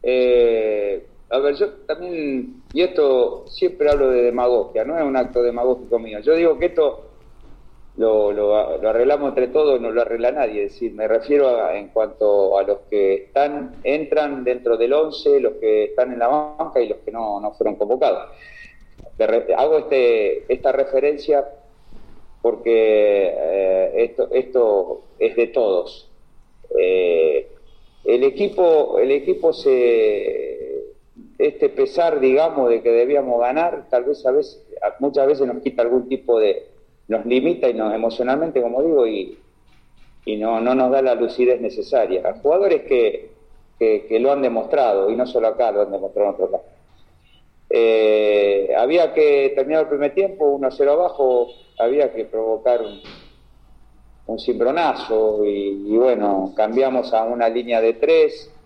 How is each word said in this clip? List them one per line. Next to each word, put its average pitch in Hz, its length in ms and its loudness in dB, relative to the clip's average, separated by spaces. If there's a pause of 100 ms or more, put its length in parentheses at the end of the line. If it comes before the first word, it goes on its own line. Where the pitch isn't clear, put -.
Eh, 113 1000 0 (240)
a 127 100 0
ver, 143 160 0
yo 208 140 0 (180)
también, 156 760 -8 (120)
y 151 80 0
esto 139 680 2
siempre 123 420 -2
hablo 143 200 2
de 123 140 2
demagogia, 120 600 0
no 151 140 -6
es 156 80 -2
un 135 100 -2
acto 123 260 -2
demagógico 120 560 0
mío. 110 220 -8
Yo 151 160 2
digo 165 240 2
que 170 60 -2
esto 156 400 -2 (920)
lo, 107 340 2
lo, 104 460 0
lo 110 120 -2
arreglamos 139 400 0
entre 127 180 -2
todos, 147 320 2
no 117 120 -6
lo 117 100 0
arregla 117 300 -2
nadie. 107 340 -2
Es 98 80 -10
decir, 113 200 -8
me 107 140 -4
refiero 143 400 2 (160)
a, 87 140 -2
en 101 120 -12
cuanto 101 680 0
a 98 60 2
los 101 160 -2 (100)
que 98 260 0
están, 143 680 -4
entran 143 600 -2
dentro 120 340 0
del 120 160 0
once, 151 460 2
los 117 140 0
que 107 320 0
están 123 260 -2
en 120 80 -10
la 117 80 2
banca 151 540 -2
y 113 60 0
los 104 120 -6
que - 120 -12
no, 107 280 -6
no 104 140 -8
fueron 107 220 -4
convocados. 120 540 -2 (880)
De 110 100 2
re-, 113 280 0
hago 151 240 2
este, 117 720 0
esta 131 180 0
referencia 139 720 0 (960)
porque, 107 920 2
eh, 95 600 0
esto, 117 360 -2
esto 113 720 0 (140)
es 110 180 -2
de 117 120 2
todos. 101 640 -4 (680)
Eh, 85 720 2 (560)
el 120 200 2
equipo, 165 760 2
el 127 100 2
equipo 139 440 0
se, 107 1300 0 (560)
este 143 300 0
pesar, 151 500 0
digamos, 135 500 2
de 117 140 2
que 117 80 4
debíamos 123 480 2
ganar, 151 500 -2
tal 123 140 2
vez 139 240 -4
a 127 40 2
veces, - 320 -2 (360)
muchas 139 260 0
veces 135 220 2
nos 123 160 -8
quita 123 180 -4
algún 120 260 0
tipo 123 320 0
de, 104 280 0 (400)
nos 110 180 -4
limita 127 420 0
y 120 60 0
nos, 110 220 -2
emocionalmente, 127 680 -2
como 120 220 -2
digo, 147 240 2
y, 101 320 -6 (840)
y 107 120 -6
no, 113 240 -2
no 123 140 0
nos 127 160 2
da 139 100 2
la 127 140 2
lucidez 120 440 0
necesaria. 107 680 -2
Hay 95 180 -4
jugadores 170 400 2
que, 117 480 0 (480)
que, 110 260 0
que 110 140 0
lo 131 120 2
han 139 120 0
demostrado, 113 640 0
y 110 60 -2
no 123 100 0
solo 117 220 0
acá, 110 240 0
lo 101 100 0
han 101 100 -2
demostrado 98 380 -2
en 98 60 -6
otros 95 160 -2
lados. 92 160 -8 (1040)
Eh, 107 1040 2
había 156 380 2
que 143 400 4
terminar 147 280 0
el 156 60 -4
primer 143 240 -2
tiempo, 190 320 -2
uno 139 220 0
a 127 40 0
cero 143 200 2
abajo, 135 560 2 (300)
había 127 360 0
que 113 100 -6
provocar 110 580 -2
un, 104 200 -10 (1300)
un 113 120 -8
cimbronazo, 113 1040 0
y, 101 420 -2
y 107 120 0
bueno, 104 580 2
cambiamos 120 580 0
a 113 100 2
una 117 260 0
línea 117 320 -2
de 113 120 4
tres - 580 2 (140)